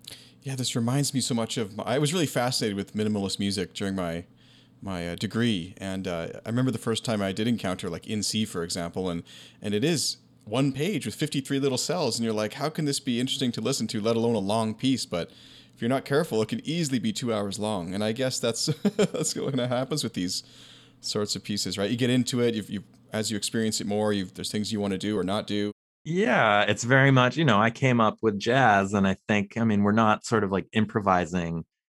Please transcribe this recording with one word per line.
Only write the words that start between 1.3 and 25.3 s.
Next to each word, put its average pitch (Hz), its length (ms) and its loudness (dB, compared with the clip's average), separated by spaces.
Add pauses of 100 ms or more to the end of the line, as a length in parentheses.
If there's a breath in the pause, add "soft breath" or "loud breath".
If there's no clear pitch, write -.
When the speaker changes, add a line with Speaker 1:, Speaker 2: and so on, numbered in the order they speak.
Speaker 1:
much 113 220 -4
of 104 200 -6
my, 101 60 -6
I 117 160 0
was 151 140 2
really 180 140 2
fascinated 120 500 0
with 98 180 -6
minimalist 104 460 -2
music 98 340 -2
during 98 220 -4
my, 87 280 -4 (560 soft breath)
my, 87 280 -6
uh, 87 80 -6
degree. 104 640 -2
And, 95 280 -6
uh, 85 220 -4 (180)
I - 20 -12
remember 123 220 2
the 113 80 -2
first 113 260 -4
time 110 160 0
I 98 120 0
did 107 160 -2
encounter, 98 420 -2
like, 82 160 -10
in 107 160 -4
C, 107 220 0
for 90 180 -4
example, 90 480 -4
and, 85 140 -4 (360 loud breath)
and 104 140 -4
it 104 80 0
is 151 360 -2 (260)
one 131 260 0
page 151 340 -4
with 107 120 -6
fifty-three 143 420 -2
little 135 180 0
cells, 143 400 -2
and 117 80 -2
you're 113 80 0
like, 107 200 -2
"How 143 160 -4
can 160 160 -4
this 139 160 -2
be 120 180 -2
interesting 127 320 -2
to - 100 -4
listen 113 280 -2
to, 110 120 -4
let 113 140 2
alone 113 220 2
a - 20 2
long 107 380 0
piece?" 131 280 0
But 85 280 -6 (420 loud breath)
if - 80 -12
you're 117 60 0
not 131 160 0
careful, 139 360 0
it - 80 0
can 113 160 -6
easily 139 360 0
be 110 120 0
two 117 220 -2
hours 101 240 -4
long. 98 340 -4
And 104 120 -2
I 110 80 0
guess 127 260 -2
that's, - 280 -2
<laughs> 180 300 -2
that's - 380 -2
what - 140 -4
kinda 123 180 0
happens 131 380 -2
with 110 100 -6
these 92 300 -4 (560 loud breath)
sorts - 340 -4
of 101 80 -8
pieces, 98 340 -4
right? 101 140 0
You 123 60 -2
get 120 140 2
into 123 300 0
it, 120 140 4
you've, 101 160 -6
you, 98 140 -6 (280)
as 107 200 -2
you 104 40 0
experience 110 440 -2
it - 80 -6
more, 107 240 2
you've, 95 220 -4
there's 87 180 -8
things 107 200 -2
you 107 60 0
wanna 98 200 -2
do 101 200 -2
or 90 60 0
not 101 240 -2